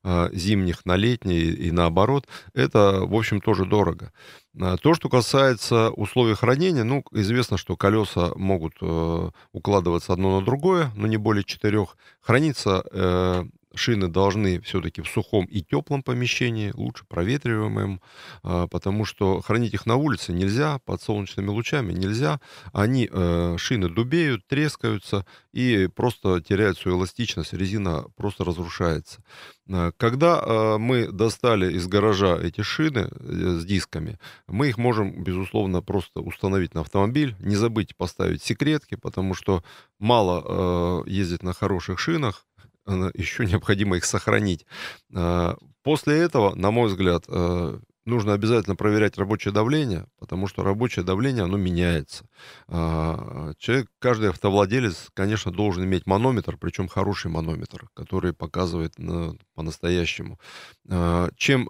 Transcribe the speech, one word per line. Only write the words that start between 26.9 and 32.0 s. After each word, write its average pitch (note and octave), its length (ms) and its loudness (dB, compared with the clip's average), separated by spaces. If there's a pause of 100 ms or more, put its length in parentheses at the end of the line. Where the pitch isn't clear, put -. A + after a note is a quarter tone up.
эластичность, F#2 540 -4
резина F#2 520 -2 (120)
просто G2 280 -4
разрушается. E2+ 800 -4 (480)
А, F2 260 0
когда, C#3 440 4
э, A2 380 2
мы A#2+ 320 0
достали G#2 640 2
из F2 140 -2
гаража G2 560 4